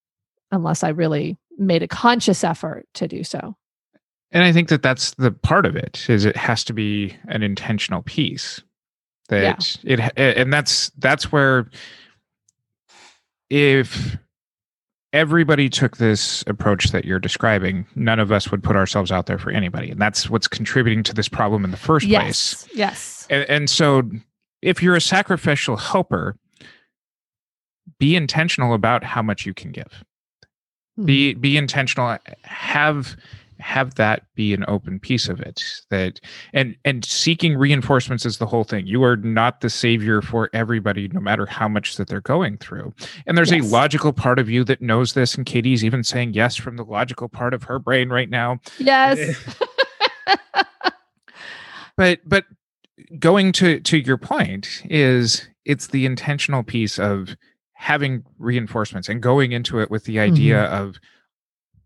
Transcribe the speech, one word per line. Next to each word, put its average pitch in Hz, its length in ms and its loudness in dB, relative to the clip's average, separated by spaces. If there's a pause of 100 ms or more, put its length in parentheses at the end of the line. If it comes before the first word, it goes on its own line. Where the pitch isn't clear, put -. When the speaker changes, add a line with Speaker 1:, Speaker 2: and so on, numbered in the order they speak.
(500)
Speaker 1:
unless 165 340 -2
I 165 60 0
really 160 480 -2 (180)
made 190 260 2
a 170 60 -4
conscious 240 560 2
effort - 500 -6
to 170 140 -6
do 165 160 -10
so. - 320 -10 (760)
Speaker 2:
And 175 120 4
I 175 80 6
think 170 160 4
that 151 140 2
that's - 320 0
the 127 160 2
part 170 340 2
of - 120 0
it, - 340 -6
is 104 160 4
it 104 100 0
has - 280 0
to 117 100 -8
be 104 420 -4 (120)
an 110 140 -4
intentional 101 600 -4
piece. - 580 -6 (720)
That 98 520 0
Speaker 1:
Yeah. 117 320 2
Speaker 2:
it, 131 220 2
and 127 160 2
that's, - 460 0
that's 139 340 0
where 135 380 2 (1800)
if 139 720 2 (920)
everybody 151 580 4
took 127 260 0
this - 500 0
approach 104 440 0
that 95 160 -2
you're 92 140 -2
describing, 95 720 0
none 113 240 2
of 104 120 2
us 101 200 2
would 98 120 -2
put 107 140 2
ourselves 95 340 0
out 92 140 0
there 92 140 -4
for 95 120 -8
anybody. 98 400 -4
And - 120 -4
that's - 260 0
what's 110 200 -2
contributing 113 560 0
to - 100 -6
this 110 140 -2
problem 104 360 0
in 92 60 -2
the 92 80 -6
first 156 280 2
Speaker 1:
Yes. - 580 0
Speaker 2:
place. 359 120 -18
Speaker 1:
Yes. - 540 -6
Speaker 2:
And, 139 180 0
and 143 220 0
so 143 320 4 (580)
if - 220 0
you're 180 140 6
a 165 40 2
sacrificial 165 760 0
helper, 101 600 -2 (1600)
be 147 180 2
intentional 151 580 0
about 113 300 2
how - 180 -4
much 107 240 -4
you 95 80 -8
can - 160 -14
give. - 340 -16 (920)
Speaker 1:
Mm-hmm. 214 80 -4
Speaker 2:
Be, 139 280 4
be 139 220 0
intentional. 131 640 -2 (240)
Have, 147 720 -2 (420)
have 131 360 -4
that 110 280 2 (120)
be 107 180 0
an 98 160 -2
open 101 320 -4
piece 123 300 -2
of 90 100 -8
it. - 240 -12 (240)
That, 95 320 -4 (320)
and, 131 320 -2
and 131 220 -2
seeking 165 500 0
reinforcements 131 720 0
is 110 100 -4
the - 80 -6
whole 110 200 0
thing. 98 220 -6
You 110 160 0
are 123 140 6
not 113 460 0
the 117 80 0
savior 110 500 2
for 110 320 -2
everybody, 104 560 -2
no 92 120 -6
matter 101 260 -2
how - 200 -4
much 107 300 -4
that 98 100 -6
they're 95 140 -8
going 139 380 -2
through. 101 340 -14 (340)
And 175 80 -2
there's 165 180 4
a 175 40 6
Speaker 1:
Yes. 113 160 0
Speaker 2:
logical 143 400 4
part 127 260 2
of 113 120 0
you 123 140 2
that 127 180 0
knows 117 320 2
this, 127 220 0
and 127 100 -6
Katie's 120 400 0
even 117 180 -2
saying 120 300 -4
yes 113 200 2
from 120 220 -10
the 117 80 -10
logical 117 460 -6
part 123 240 -6
of - 80 -6
her 123 160 -6
brain 127 320 0
right 123 180 -2
now. 120 320 -2 (160)
Speaker 1:
Yes. 262 640 2
<laughs> - 160 -14 (2500)
Speaker 2:
But, 180 300 4
but 190 180 2 (760)
going 190 340 6
to, 170 280 4
to - 160 0
your 131 220 2
point - 640 -6
is 127 640 2 (160)
it's 143 220 -4
the 135 180 -2
intentional 135 580 -2
piece 110 360 -4
of 98 360 -2 (380)
having 139 500 -2 (160)
reinforcements 113 720 -4
and 110 140 -6
going 123 300 2
into 117 280 -4
it 107 100 -2
with 107 140 -4
the 107 140 -4
idea 139 400 6
Speaker 1:
Mm-hmm. 98 160 0
Speaker 2:
of, 101 260 -8 (840)